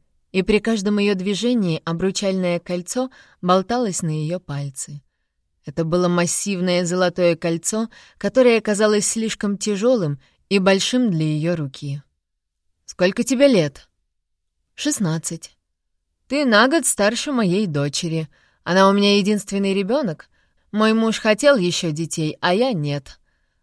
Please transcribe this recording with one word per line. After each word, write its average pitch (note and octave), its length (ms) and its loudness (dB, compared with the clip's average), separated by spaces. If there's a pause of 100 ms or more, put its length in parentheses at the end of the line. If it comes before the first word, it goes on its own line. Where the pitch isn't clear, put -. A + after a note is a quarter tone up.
(320)
и F#3+ 100 -2
при G#3 180 2
каждом G#3 400 -2
её G3+ 160 2
движении F#3+ 680 -2
обручальное F#3 760 -2
кольцо F3+ 500 -6 (320)
болталось F#3+ 600 0
на E3 80 -4
её D#3 300 -4
пальце. C#3+ 600 -10 (640)
Это E3 200 -4
было F3 240 0
массивное F3+ 760 -2
золотое F3 500 0
кольцо, F3 540 -4 (280)
которое A#3 420 4
казалось G#3+ 480 2
слишком G#3 500 -4
тяжёлым G3+ 640 0 (300)
и G3 100 2
большим G3 500 2
для D#3+ 160 0
её D#3 300 -2
руки. C#3+ 480 -8 (800)
«Сколько G3 380 0
тебе C4+ 240 4
лет?» E3+ 400 2 (880)
«Шестнадцать». E3 800 -4 (720)
«Ты C#4+ 180 0
на A3+ 220 6
год D4+ 180 2
старше A3 460 0
моей G#3+ 340 0
дочери. D#3 640 -4 (360)
Она F#3+ 260 4
у G3 40 4
меня G3+ 240 4
единственный G3 560 -2
ребёнок. G3+ 560 -4 (420)
Мой G#3+ 220 2
муж A3 260 0
хотел A3+ 360 4
ещё F3 360 -2
детей, D#3 500 -4
а F3+ 120 0
я A#3+ 200 0
нет». D3 460 -6 (440)